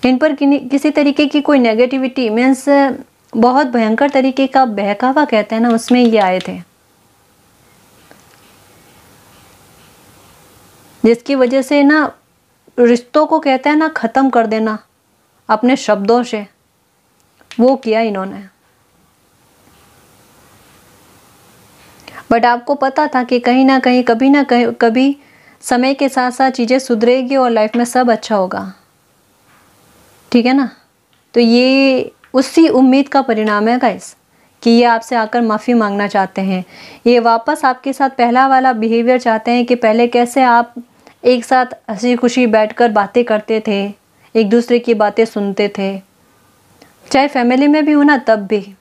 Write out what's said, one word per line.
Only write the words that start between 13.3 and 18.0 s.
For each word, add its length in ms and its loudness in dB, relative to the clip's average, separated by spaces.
कहते 300 -2
हैं 60 2
ना 120 0
ख़त्म 420 -2
कर 160 0
देना 320 -4
अपने 280 0
शब्दों 460 0
से, 240 -8
वो 260 2
किया 260 -4